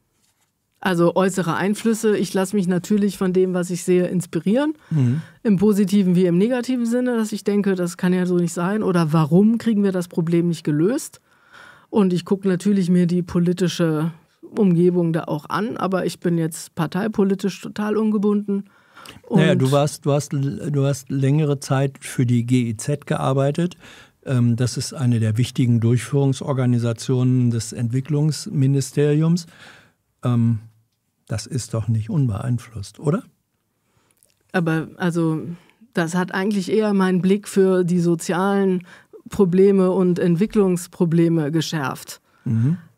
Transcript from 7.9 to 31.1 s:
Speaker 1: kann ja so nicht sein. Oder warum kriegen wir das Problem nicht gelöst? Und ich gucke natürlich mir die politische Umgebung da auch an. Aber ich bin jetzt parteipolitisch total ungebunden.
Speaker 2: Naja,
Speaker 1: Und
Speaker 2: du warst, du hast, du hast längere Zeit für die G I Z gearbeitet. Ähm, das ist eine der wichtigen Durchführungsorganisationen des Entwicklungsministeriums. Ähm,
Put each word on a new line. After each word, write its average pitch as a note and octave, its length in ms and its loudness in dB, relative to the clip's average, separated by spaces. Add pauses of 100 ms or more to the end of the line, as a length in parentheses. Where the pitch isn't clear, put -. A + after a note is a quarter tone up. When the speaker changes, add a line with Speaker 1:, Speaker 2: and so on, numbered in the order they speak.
Speaker 1:
kann F3+ 160 0
ja F3+ 140 0
so F3+ 100 0
nicht F3 160 0
sein. G3 300 -2
Oder F3 300 0
warum F3 460 4
kriegen G#3+ 260 0
wir G3 80 2
das F3+ 160 -4
Problem E3+ 400 0
nicht D#3+ 160 -4
gelöst? E3+ 560 -2 (680)
Und F#3+ 220 2
ich F3 120 -2
gucke G3 240 -2
natürlich F#3 420 0
mir F3+ 160 4
die F3 160 0
politische E3+ 880 0 (320)
Umgebung F3 680 2
da E3 140 -2
auch D3+ 220 -6
an. G#3 280 -4
Aber F#3 280 -2
ich E3+ 140 -6
bin E3+ 180 -2
jetzt D#3+ 380 -6
parteipolitisch F#3+ 840 -2
total G#3+ 360 -6
ungebunden. G#3 680 0 (680)
Speaker 2:
Naja, D#3 220 4
Speaker 1:
Und C3 60 2
Speaker 2:
du C3 120 2
warst, C#3+ 360 0
du C#3+ 60 2
hast, C#3+ 200 -2
du C#3 540 -2
hast C#3 240 -4
längere C#3 500 0
Zeit C#3 400 -2
für - 240 -2
die A#2+ 220 2
G B2 240 2
I A2 80 -6
Z - 280 -6
gearbeitet. D3 680 -2 (480)
Ähm, A#2+ 320 2
das B2 220 -2
ist - 160 -8
eine B2 260 0
der A2 160 0
wichtigen A#2+ 440 0
Durchführungsorganisationen B2+ 1700 0
des A2+ 240 -6
Entwicklungsministeriums. D3 1700 0 (800)
Ähm, A#2 380 2 (640)